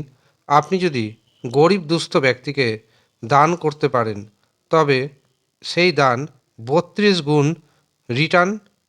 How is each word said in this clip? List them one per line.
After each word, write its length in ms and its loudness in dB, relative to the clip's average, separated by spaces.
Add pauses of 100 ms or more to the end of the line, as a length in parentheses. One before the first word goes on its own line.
(500)
আপনি 300 2
যদি 260 -2 (380)
গরিব 440 2
দুস্থ 300 -4
ব্যক্তিকে 500 -2 (560)
দান 320 4
করতে 340 -4
পারেন, 300 -2 (520)
তবে 280 2 (640)
সেই 280 0
দান 260 2 (420)
বত্রিশ 640 0
গুণ 260 2 (600)
রিটার্ন 420 0 (380)